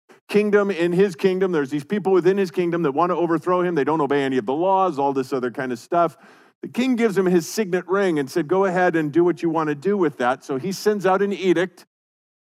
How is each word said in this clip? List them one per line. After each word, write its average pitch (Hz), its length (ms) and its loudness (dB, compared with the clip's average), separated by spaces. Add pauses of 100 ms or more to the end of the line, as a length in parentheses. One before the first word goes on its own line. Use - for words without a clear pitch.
(280)
kingdom 202 420 2
in 175 220 0
his 185 220 2
kingdom. 185 380 0
There's 147 160 0
these 143 160 -4
people 196 280 -2
within 185 260 4
his 190 120 0
kingdom 175 320 -2
that 143 100 0
want 165 180 0
to 214 60 -2
overthrow 170 440 0
him. 175 140 0
They 139 100 2
don't 151 160 0
obey 143 220 0
any 135 160 0
of 107 80 -4
the 131 80 -2
laws, 185 440 0
all 139 140 0
this 135 200 -4
other 123 180 -2
kind 131 220 -6
of 117 60 -8
stuff. 170 380 0 (460)
The 185 60 -10
king 254 280 -2
gives 214 220 0
him 190 80 2
his 180 200 2
signet 180 400 -4
ring 185 320 0
and 135 120 -4
said, 160 180 -2
"Go 185 160 2
ahead 180 320 2
and 156 160 -2
do 170 120 4
what 170 180 0
you 170 80 0
want 160 180 -2
to 151 60 0
do 180 240 -2
with 160 200 0
that." 127 240 0
So 139 140 -6
he 160 160 -6
sends 202 320 -2
out 190 160 2
an 202 140 -2
edict 180 500 0 (600)